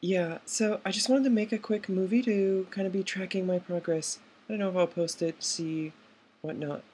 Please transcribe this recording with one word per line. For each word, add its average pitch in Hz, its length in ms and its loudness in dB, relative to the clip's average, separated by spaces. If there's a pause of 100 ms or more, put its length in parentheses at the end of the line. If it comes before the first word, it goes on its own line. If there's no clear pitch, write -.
yeah, 170 440 0
so 214 400 0
I 190 60 0
just 214 180 -2
wanted 269 160 6
to 277 40 4
make 214 220 2
a 226 60 0
quick 208 320 -2
movie 190 340 2
to 196 460 2
kind 196 160 -4
of 190 80 -2
be 190 100 0
tracking 190 420 -2
my 185 140 2
progress. 170 600 -2 (280)
I 214 60 -6
don't 214 60 -4
know 196 100 0
if 185 60 -2
I'll 180 120 4
post 170 340 -2
it, 165 220 -2
see 160 500 -4 (480)
whatnot. 151 420 -6 (100)